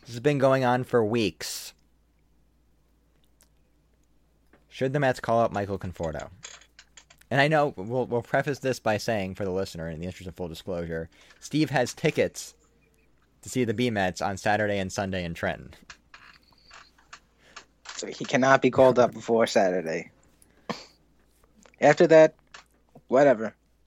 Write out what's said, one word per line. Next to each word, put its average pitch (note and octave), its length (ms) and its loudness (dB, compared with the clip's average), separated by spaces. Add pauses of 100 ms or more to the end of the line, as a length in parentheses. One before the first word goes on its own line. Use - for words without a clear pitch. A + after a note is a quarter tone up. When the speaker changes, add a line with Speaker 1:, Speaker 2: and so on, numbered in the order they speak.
Speaker 1:
This - 100 -20
has A#2 80 -10
been C#3+ 180 0
going C3 260 2
on B2 200 0
for A#2+ 200 2
weeks. G#2+ 720 -4 (3000)
Should C3 240 -6
the D3 60 -2
Mets C3 200 0
call A#2 200 0
up A2+ 120 2
Michael G2 280 -6
Conforto? E2 500 -10 (1000)
And C3 120 0
I C#3+ 60 4
know D3 280 2
we'll, A#2 300 -4
we'll A#2+ 160 -4
preface C#3 380 -2
this C3 200 -4
by G#2+ 180 -2
saying, G2 380 -4
for - 80 -8
the F#2+ 80 -4
listener, F2+ 380 -6
in D#2+ 100 -10
the E2+ 60 -10
interest F2+ 220 -12
of E2+ 80 -14
full F#2 120 -8
disclosure, E2 640 -8 (300)
Steve D3+ 320 -2
has C3 220 -2
tickets - 640 -4 (840)
to - 80 -18
see B2+ 160 -2
the A2 80 -4
B-Mets G2+ 480 -2
on F#2+ 160 -4
Saturday G#2 420 -2
and F#2+ 120 -6
Sunday F#2 340 -4
in E2+ 80 -8
Trenton. - 400 -8 (2250)
Speaker 2:
So - 120 -10
he - 160 -12
cannot C3+ 380 4
be C3 80 4
called B2+ 280 6
up A#2+ 140 4
before A2+ 340 0
Saturday. F2+ 680 0 (1700)
After D3+ 260 6
that, D#3 280 8 (720)
whatever. A#2 480 2 (320)